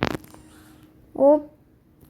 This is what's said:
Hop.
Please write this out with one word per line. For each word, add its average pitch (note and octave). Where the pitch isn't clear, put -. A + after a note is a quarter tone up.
Hop. D4